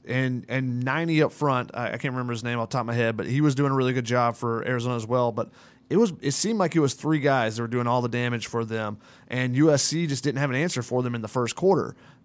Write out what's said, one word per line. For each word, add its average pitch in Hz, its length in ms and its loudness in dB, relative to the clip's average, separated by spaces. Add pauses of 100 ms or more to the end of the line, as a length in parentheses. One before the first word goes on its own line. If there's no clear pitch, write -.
and, 127 440 -2
and 123 340 -2
ninety 156 400 2
up - 80 2
front, 131 420 0
I, 120 140 -4
I 113 100 -4
can't 131 160 -4
remember 123 200 -2
his 113 100 -6
name 120 160 -2
off 113 100 -4
the - 40 -10
top 127 80 0
of 113 60 -4
my 117 60 -2
head, 113 240 2
but 90 80 -4
he 131 160 0
was 147 140 4
doing 139 160 2
a 135 40 2
really 127 160 2
good 123 140 -2
job 120 300 2
for 113 320 -2
Arizona 123 280 -2
as 110 120 -6
well. 120 240 2
But 107 180 -6 (400)
it 170 80 2
was, 214 240 2
it 139 100 -2
seemed 214 280 -2
like 175 160 2
it 165 40 4
was 139 140 2
three 151 260 0
guys 123 380 2
that 120 60 -4
were 117 40 -4
doing 120 180 0
all 123 160 2
the 120 80 -2
damage 120 380 -2
for 117 180 -2
them, 110 340 -6 (280)
and 127 280 -2
U 151 160 6
S 139 100 4
C 165 240 0
just 139 180 -4
didn't 139 160 -2
have 139 120 0
an 123 40 -2
answer 139 280 -2
for 127 180 -2
them 123 140 -2
in 117 60 -6
the 107 60 -8
first 120 280 -2
quarter. 170 400 2 (300)